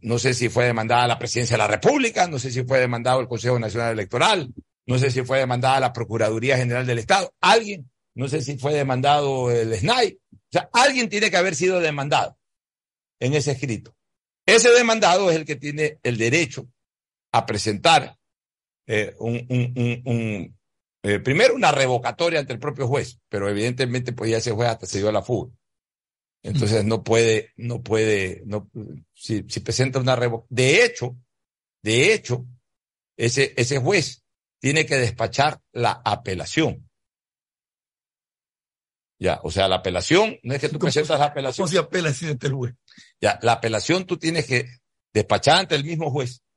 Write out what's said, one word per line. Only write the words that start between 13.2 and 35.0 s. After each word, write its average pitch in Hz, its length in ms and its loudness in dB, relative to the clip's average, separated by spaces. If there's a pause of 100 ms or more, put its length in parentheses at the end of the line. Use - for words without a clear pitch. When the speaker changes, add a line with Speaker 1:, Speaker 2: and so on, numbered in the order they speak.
Speaker 1:
ese 143 160 0
escrito. 123 440 -6 (500)
Ese 226 260 8
demandado 208 580 4
es 160 60 4
el 156 100 -4
que 151 100 -6
tiene 147 460 -4
el 123 160 -2
derecho 123 500 0 (640)
a 120 140 2
presentar, 110 720 2 (680)
eh, 107 320 -2
un, 120 300 -6
un, 123 260 -2
un, 120 300 -2
un, 113 540 -6 (440)
eh, 101 160 0
primero 214 360 2
una 190 160 2
revocatoria 135 680 0
ante 131 140 -6
el 110 60 -10
propio 143 280 -4
juez, 139 320 -4 (100)
pero 101 200 -4
evidentemente 123 640 -2
pues 113 180 -4
ya 113 60 2
ese 113 140 -4
juez 117 180 0
hasta 113 160 -6
se - 140 -6
dio 104 100 0
a 104 40 2
la 101 100 0
fuga. 113 280 -4 (920)
Entonces 107 420 0
no 110 180 -2
puede, 113 540 2
no 120 240 -8
puede, 104 640 0
no, 98 240 -8 (440)
si, 104 360 -6
si - 120 -10
presenta 127 380 -2
una 127 160 2
revo-, 117 340 -2
de 135 360 4
hecho, 175 320 -6 (640)
de 127 320 4
hecho, 123 320 -4 (720)
ese, 127 400 0
ese 127 220 0
juez 160 440 0 (360)
tiene 151 260 0
que 151 120 -2
despachar 127 600 0 (120)